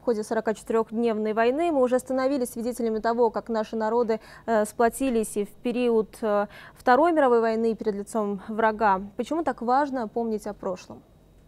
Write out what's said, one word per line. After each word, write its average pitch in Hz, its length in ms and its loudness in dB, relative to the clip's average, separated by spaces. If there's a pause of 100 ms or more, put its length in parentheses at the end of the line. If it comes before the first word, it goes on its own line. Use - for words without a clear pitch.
в - 20 -20
ходе 214 200 -2
сорокачетырехдневной 220 1080 -2
войны. 254 380 2
Мы 277 120 2
уже 247 160 2
становились 262 500 -2
свидетелями 226 480 -4
того, 233 320 2
как 214 180 -6
наши 220 280 -4
народы, 220 460 0 (260)
э, 214 180 2
сплотились 233 720 0
и 202 80 -2
в 196 40 -20
период, 233 760 -2
э, 208 240 0 (280)
Второй 277 360 4
мировой 262 300 4
войны, 226 320 0
и - 20 -2
перед 214 180 -4
лицом 202 540 -4
врага. 214 560 2 (140)
Почему 302 260 -4
так 285 180 -4
важно 254 460 0
помнить 220 400 -4
о 208 80 -10
прошлом? - 480 -10 (440)